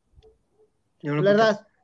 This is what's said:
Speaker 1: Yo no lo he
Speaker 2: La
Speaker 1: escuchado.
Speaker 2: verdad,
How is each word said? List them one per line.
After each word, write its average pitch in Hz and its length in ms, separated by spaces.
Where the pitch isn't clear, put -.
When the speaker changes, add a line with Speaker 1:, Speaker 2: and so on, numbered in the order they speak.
Speaker 1:
Yo 147 120
no 151 80
lo - 0
he - 20
Speaker 2:
La 202 80
Speaker 1:
escuchado. 214 260
Speaker 2:
verdad, - 100